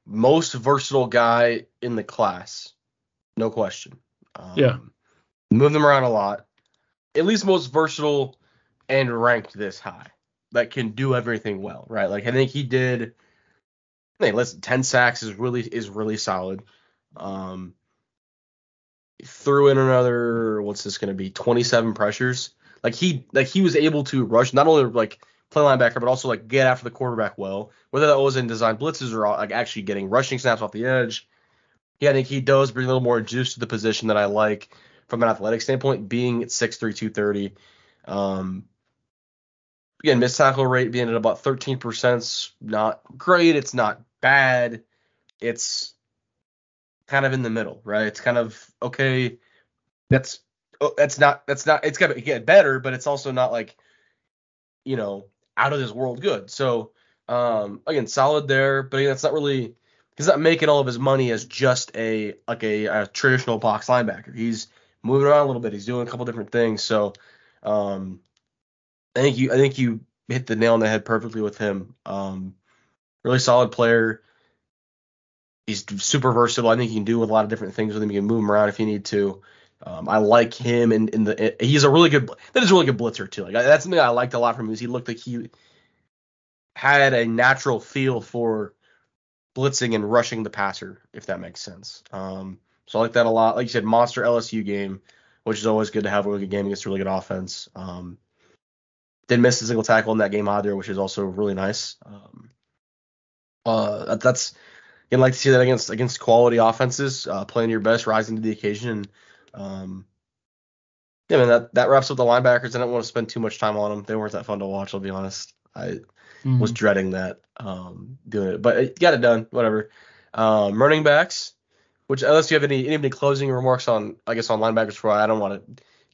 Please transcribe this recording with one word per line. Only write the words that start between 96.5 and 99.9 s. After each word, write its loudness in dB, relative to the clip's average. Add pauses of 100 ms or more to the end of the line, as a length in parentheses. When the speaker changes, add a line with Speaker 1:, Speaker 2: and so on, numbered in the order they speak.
Speaker 1:
game -2
against -6
a -6
really -4
good -4
offense. -8
Um, -14 (1080)
didn't 4
miss 4
a -8
single 0
tackle 2